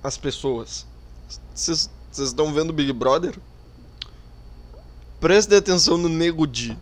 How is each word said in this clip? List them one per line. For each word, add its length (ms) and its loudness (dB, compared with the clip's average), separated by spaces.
As 140 -6
pessoas. 680 -6
Cês, 360 -4
cês 220 -6
tão 220 0
vendo 180 0
Big 180 0
Brother? 480 0
Prestem 360 6
atenção 380 2
no 120 0
Nego 400 0
Di. 340 -8